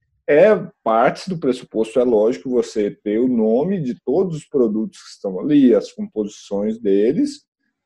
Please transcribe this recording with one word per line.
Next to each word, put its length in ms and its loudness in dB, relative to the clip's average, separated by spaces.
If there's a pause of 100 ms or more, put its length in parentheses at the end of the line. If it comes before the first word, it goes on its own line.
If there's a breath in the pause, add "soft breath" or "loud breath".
(280)
é 200 6 (340)
parte 480 0
do 80 -8
pressuposto, 640 -2
é 40 4
lógico, 460 0
você 400 -2
ter 280 -4
o 100 0
nome 520 0
de 140 -6 (100)
todos 320 -2
os 80 -12
produtos 560 -2
que 100 -20
estão 280 -8
ali, 340 4
as 200 0
composições 880 -6
deles, 640 0 (420)